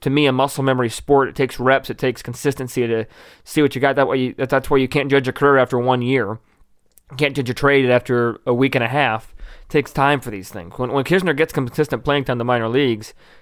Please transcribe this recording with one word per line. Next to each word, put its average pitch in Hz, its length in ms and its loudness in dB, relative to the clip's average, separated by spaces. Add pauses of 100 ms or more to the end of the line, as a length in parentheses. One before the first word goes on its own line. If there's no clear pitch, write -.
to 139 100 -2
me, 147 160 2
a 135 60 2
muscle 135 320 -2
memory 127 240 0
sport. 139 400 2
It - 80 -12
takes 131 240 -2
reps. 131 300 2
It 123 80 -8
takes 127 240 -4
consistency 127 640 -4
to 113 200 -2 (380)
see - 160 -2
what 143 140 2
you 123 60 -4
got. 135 160 2
That 135 120 2
way, 135 100 0
you, 127 160 -2
that, 131 160 -4
that's 135 200 0
why 143 80 4
you 131 100 2
can't 139 220 -2
judge 139 180 2
a 127 40 -4
career 143 260 4
after 127 200 2
one 123 240 0
year. 120 360 -2 (720)
You 139 60 -14
can't 139 180 0
judge 131 160 -2
a 120 40 -4
trade 139 360 4
after 120 560 2
a 127 80 2
week 131 200 2
and 123 100 0
a 113 40 -2
half. 120 500 -2
It - 300 -18
takes 143 240 0
time 139 280 2
for 120 100 -12
these 98 200 -12
things. 87 280 -14
When, 123 140 -4
when 135 120 0
Kisner 175 320 0
gets 160 160 -2
consistent 131 520 -4
playing 143 200 0
time 131 100 -2
in 123 40 -4
the 117 60 -4
minor 120 240 0
leagues, 117 460 -2 (280)